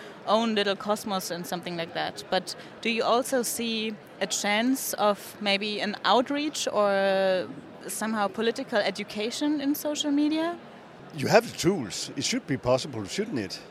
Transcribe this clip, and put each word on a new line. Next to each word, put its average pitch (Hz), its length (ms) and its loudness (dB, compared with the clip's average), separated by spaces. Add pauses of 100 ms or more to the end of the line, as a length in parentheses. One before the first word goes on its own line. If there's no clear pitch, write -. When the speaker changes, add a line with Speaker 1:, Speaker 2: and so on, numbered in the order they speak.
(260)
Speaker 1:
own 220 280 4
little 202 220 2
cosmos 202 560 -2
and 175 120 -6
something 175 320 -4
like 165 180 -6
that. 156 360 -4
But 180 240 0 (260)
do 226 100 0
you 226 120 0
also 240 400 2
see 226 520 -2 (260)
a 202 60 0
chance 220 680 2
of - 460 0
maybe 208 400 0
an 196 240 -2
outreach 285 680 2
or 190 760 4 (400)
somehow 220 400 0
political 226 500 0
education 214 840 0
in 277 140 2
social 294 380 -2
media? 311 440 2 (600)
Speaker 2:
You 131 100 -2
have 190 240 6
the - 80 -10
tools. 147 580 0
It 139 80 -2
should 247 220 -2
be 139 100 0
possible, 123 480 2
shouldn't 190 360 -2
it? 95 180 -6 (120)